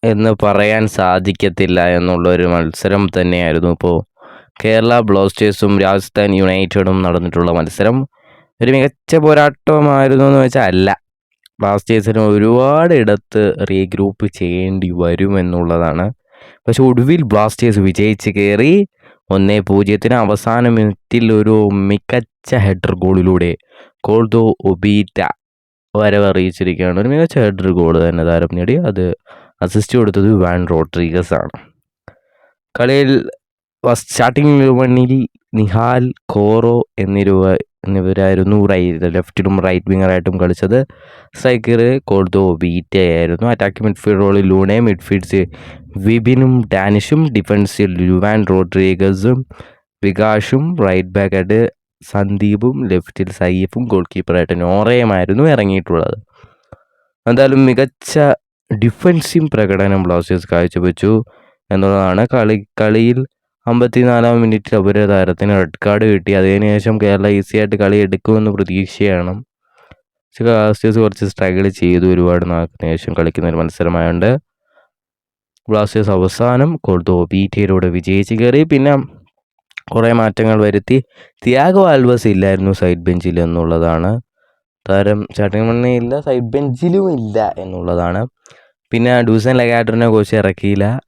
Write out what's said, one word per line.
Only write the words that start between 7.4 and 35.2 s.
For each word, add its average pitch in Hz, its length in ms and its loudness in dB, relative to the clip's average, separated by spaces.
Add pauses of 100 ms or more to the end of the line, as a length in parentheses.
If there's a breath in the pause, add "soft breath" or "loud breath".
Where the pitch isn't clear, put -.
മത്സരം. 98 460 -2 (640 soft breath)
ഒരു 117 100 0
മികച്ച 135 440 -2
പോരാട്ടമായിരുന്നു 147 1080 2
എന്ന് 139 140 4
വെച്ചാൽ 127 280 0
അല്ല. 92 220 2 (680)
ബ്ലാസ്റ്റേഴ്സിന് 107 640 0
ഒരുപാട് 123 720 2
ഇടത്ത് 107 500 0 (200)
റീഗ്രൂപ്പ് 98 640 -4
ചെയ്യേണ്ടി 92 640 -4
വരുമെന്നുള്ളതാണ്. 87 1120 -2 (540 soft breath)
പക്ഷെ 120 240 0
ഒടുവിൽ 131 400 2
ബ്ലാസ്റ്റേഴ്സ് 107 560 0
വിജയിച്ച് 101 500 0
കയറി 104 440 0 (560 soft breath)
ഒന്നേ 98 300 2
പൂജ്യത്തിന്. 101 560 0
അവസാന 117 540 0
മിനിറ്റിൽ 113 640 0
ഒരു 107 240 2 (240)
മികച്ച 104 720 -4
ഹെഡർ 98 400 0
ഗോളിലൂടെ 92 560 2 (500 soft breath)
കോൾഡോ 117 440 2 (200)
ഒബീറ്റ 98 540 0 (760)
വരവറിയിച്ചിരിക്കുകയാണ്. 92 1040 0
ഒരു 110 100 -2
മികച്ച 160 280 -2
ഹെഡർ 98 340 0
ഗോൾ 85 280 2
തന്നെ 85 260 0
താരം 85 280 0
നേടി. 90 240 -2
അത് 95 280 -2 (560 loud breath)
അസിസ്റ്റ് 98 360 -2
കൊടുത്തത് 101 360 2
വാൻ 90 340 0
റോഡ്രിഗസ് 85 680 -2
ആണ്. - 220 -6 (1200 soft breath)
കളിയിൽ 135 360 2 (720)
വസ്-, 120 240 -2
സ്റ്റാർട്ടിംഗ് 131 460 0
ഇലവനിൽ 127 600 2 (400)